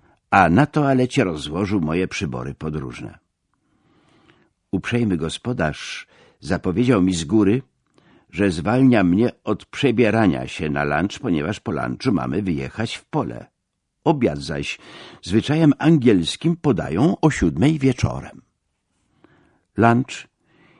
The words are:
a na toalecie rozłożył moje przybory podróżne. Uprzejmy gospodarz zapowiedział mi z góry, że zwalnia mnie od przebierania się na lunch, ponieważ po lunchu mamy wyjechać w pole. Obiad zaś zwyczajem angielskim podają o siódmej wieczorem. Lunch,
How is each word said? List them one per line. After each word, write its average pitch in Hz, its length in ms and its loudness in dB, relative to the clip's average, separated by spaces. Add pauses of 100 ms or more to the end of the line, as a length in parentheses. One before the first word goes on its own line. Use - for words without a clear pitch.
(300)
a 92 180 6
na 113 180 4
toalecie 135 580 0
rozłożył 87 560 -4
moje 85 280 -2
przybory 65 460 -8
podróżne. 65 640 -10 (1500)
Uprzejmy 104 460 -2
gospodarz 80 920 -6 (340)
zapowiedział 92 600 0
mi 92 120 2
z 82 100 -4
góry, 107 380 2 (680)
że 98 200 0
zwalnia 107 540 4
mnie 98 260 2 (140)
od 107 220 -4
przebierania 107 800 2
się 78 240 -6
na 71 140 -2
lunch, 76 360 -2
ponieważ 85 400 -2
po 110 120 -6
lunchu 65 400 -4
mamy 71 300 -2
wyjechać 85 520 -4
w - 100 -18
pole. 67 420 -6 (580)
Obiad 117 340 0
zaś 71 400 -8 (440)
zwyczajem 139 560 2
angielskim 131 800 2
podają 98 640 0
o 156 100 4
siódmej 95 480 0
wieczorem. 120 640 -4 (1300)
Lunch, 117 520 0 (520)